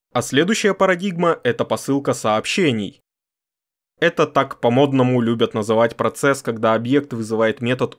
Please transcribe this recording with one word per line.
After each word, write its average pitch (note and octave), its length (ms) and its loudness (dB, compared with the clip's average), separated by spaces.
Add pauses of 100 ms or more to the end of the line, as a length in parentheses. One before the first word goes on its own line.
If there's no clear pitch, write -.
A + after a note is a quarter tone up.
(140)
А A#2+ 80 0
следующая F#3+ 540 0
парадигма — F3 680 0
это - 220 -2
посылка C#3 480 -2
сообщений. A2 880 -2 (1000)
Это E3 280 2
так C3+ 320 -2
по-модному B2+ 640 2
любят A2+ 320 0
называть A2+ 420 2
процесс, C#3 460 -2
когда A2+ 320 0
объект C3 400 0
вызывает A2 480 -2
метод B2 380 -2